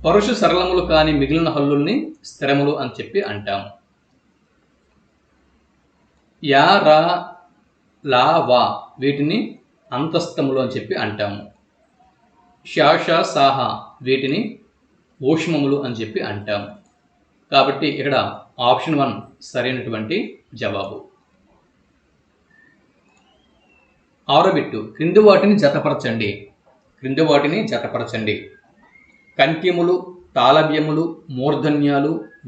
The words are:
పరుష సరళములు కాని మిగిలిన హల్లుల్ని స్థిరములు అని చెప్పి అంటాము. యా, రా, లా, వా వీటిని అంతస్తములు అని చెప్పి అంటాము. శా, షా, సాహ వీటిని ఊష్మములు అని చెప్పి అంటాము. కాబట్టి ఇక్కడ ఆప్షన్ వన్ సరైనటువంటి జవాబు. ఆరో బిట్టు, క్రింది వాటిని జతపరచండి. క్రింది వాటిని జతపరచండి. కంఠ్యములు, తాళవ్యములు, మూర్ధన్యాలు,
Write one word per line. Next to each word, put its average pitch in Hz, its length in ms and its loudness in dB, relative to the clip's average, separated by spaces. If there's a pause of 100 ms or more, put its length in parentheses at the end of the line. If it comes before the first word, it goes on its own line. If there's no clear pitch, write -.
పరుష 208 280 4
సరళములు 180 540 0
కాని 156 280 2
మిగిలిన 151 360 0
హల్లుల్ని 147 600 0 (140)
స్థిరములు 143 540 -2
అని 127 100 -6
చెప్పి - 320 -6
అంటాము. 101 480 -8 (2750)
యా, 139 200 4 (220)
రా, 156 120 8 (1040)
లా, 139 320 2 (120)
వా 123 140 4 (360)
వీటిని 143 600 -2 (320)
అంతస్తములు 139 680 -4
అని 123 120 -2
చెప్పి - 240 -6
అంటాము. 104 460 -6 (1300)
శా, 160 320 4
షా, 170 160 2
సాహ 139 360 2 (420)
వీటిని 135 580 -2 (640)
ఊష్మములు 143 600 0
అని 123 100 -8
చెప్పి 107 280 -8
అంటాము. 101 640 -8 (680)
కాబట్టి 143 360 2
ఇక్కడ 139 280 -4 (440)
ఆప్షన్ 131 400 0
వన్ 107 440 -6
సరైనటువంటి 123 720 -6 (360)
జవాబు. 101 440 -8 (3250)
ఆరో 165 220 4
బిట్టు, 113 440 -4
క్రింది 180 240 4
వాటిని 202 380 8
జతపరచండి. 120 720 0 (680)
క్రింది 135 300 -2
వాటిని 147 380 2
జతపరచండి. 110 680 -4 (1040)
కంఠ్యములు, 170 560 2 (400)
తాళవ్యములు, 151 960 2
మూర్ధన్యాలు, 143 800 0 (360)